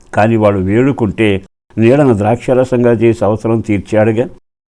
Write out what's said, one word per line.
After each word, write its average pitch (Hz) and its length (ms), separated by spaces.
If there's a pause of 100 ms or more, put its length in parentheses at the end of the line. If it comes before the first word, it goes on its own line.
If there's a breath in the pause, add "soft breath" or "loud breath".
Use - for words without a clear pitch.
(140)
కానీ 113 220
వాడు 101 220
వేడుకుంటే 110 680 (500)
నీడను 127 380
ద్రాక్షరసంగా 120 760
చేసి 113 320
అవసరం 113 360
తీర్చాడుగా. 107 680 (540)